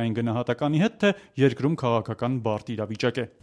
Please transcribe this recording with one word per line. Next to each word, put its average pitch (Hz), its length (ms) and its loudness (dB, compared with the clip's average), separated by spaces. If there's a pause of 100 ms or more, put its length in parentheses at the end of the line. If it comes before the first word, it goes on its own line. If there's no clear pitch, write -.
այն 113 160 -2
գնահատականի 123 640 0
հետ, 226 160 0
թե 202 160 2 (240)
երկրում 135 400 2
քաղաքական 117 540 -2 (100)
բարդ 110 320 -4
իրավիճակ 110 480 -2
է։ - 20 -4 (180)